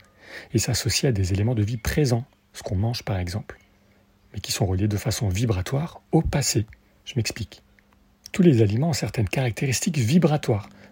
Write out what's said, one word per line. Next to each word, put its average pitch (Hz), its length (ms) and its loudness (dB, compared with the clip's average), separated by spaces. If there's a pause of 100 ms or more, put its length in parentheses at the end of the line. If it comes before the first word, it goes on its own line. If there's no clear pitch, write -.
(520)
et 117 60 4
s'associer - 500 0
à 123 40 2
des 95 200 0
éléments 107 220 2
de 107 100 2
vie 117 140 -2
présents, 127 480 0 (260)
ce - 100 -18
qu'on - 140 -4
mange 113 260 -2
par 98 160 -4
exemple, - 400 -8 (760)
mais 104 60 -12
qui - 120 -6
sont - 140 -2
reliés 92 220 2
de 104 100 0
façon 107 320 -2
vibratoire 110 720 -2 (100)
au 160 80 4
passé. 131 460 0 (400)
Je - 100 -10
m'explique. - 460 -6 (680)
Tous 190 100 2
les 139 180 8
aliments 113 300 2
ont - 20 0
certaines 110 380 -2
caractéristiques 135 680 -2
vibratoires, 143 720 2 (240)